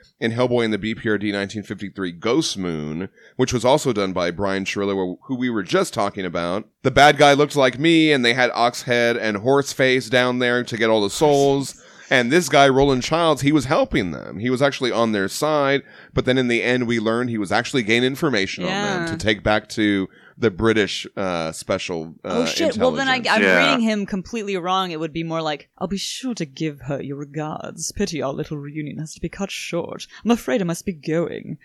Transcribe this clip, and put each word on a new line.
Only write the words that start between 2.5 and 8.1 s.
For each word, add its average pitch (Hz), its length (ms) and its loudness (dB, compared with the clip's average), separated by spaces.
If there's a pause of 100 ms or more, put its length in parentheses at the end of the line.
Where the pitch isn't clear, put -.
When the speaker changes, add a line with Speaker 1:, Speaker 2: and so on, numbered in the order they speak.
Speaker 1:
Moon, 80 520 -6 (260)
which 127 160 0
was 120 140 -2
also 139 260 2
done 98 220 0
by 90 180 0
Brian 98 320 -2
Chirillo, 95 600 -2
who 135 120 -6
we 123 140 -2
were 110 120 -2
just 95 320 0
talking 101 300 -4
about. 87 460 -4 (140)
The 131 80 2
bad 139 260 8
guy 143 160 8
looked 143 240 2
like 131 200 2
me, 156 360 4